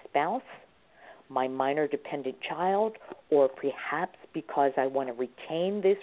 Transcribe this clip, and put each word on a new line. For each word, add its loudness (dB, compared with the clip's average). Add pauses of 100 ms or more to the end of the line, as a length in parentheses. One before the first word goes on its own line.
spouse, 0 (880)
my 2
minor 0
dependent -6
child, 0 (320)
or 8
perhaps -4 (160)
because 2
I 2
want -2
to -8
retain -4
this 4